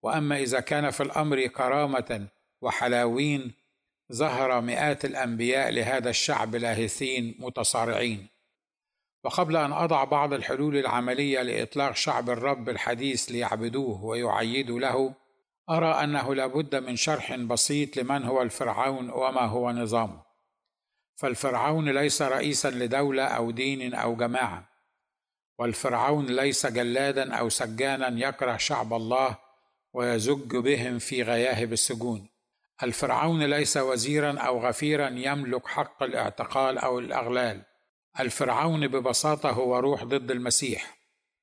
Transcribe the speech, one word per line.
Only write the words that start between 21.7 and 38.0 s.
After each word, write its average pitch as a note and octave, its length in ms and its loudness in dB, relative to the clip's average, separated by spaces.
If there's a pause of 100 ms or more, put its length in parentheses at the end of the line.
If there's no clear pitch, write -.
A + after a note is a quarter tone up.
ليس C#3+ 320 2
رئيسًا C3+ 480 0
لدولة C3 540 0
أو A#2 280 0
دين B2+ 420 -2
أو A#2 220 -2
جماعة، A#2 540 -2 (880)
والفرعون B2 680 0
ليس C3 400 0
جلادًا B2 720 0
أو A#2 140 0
سجانًا B2+ 720 -2
يكره B2+ 380 0
شعب A#2 360 -2
الله A#2 440 0 (560)
ويزج B2 640 0
بهم B2 440 0
في B2 240 -2
غياهب A#2 500 0
السجون. A2+ 540 -2 (560)
الفرعون C#3+ 600 0
ليس D3 340 2
وزيرًا C#3 600 0
أو B2 200 0
غفيرًا C#3+ 500 0
يملك B2+ 580 -2
حق - 360 -2
الاعتقال B2+ 760 0
أو B2 220 0
الأغلال. B2 600 -2 (580)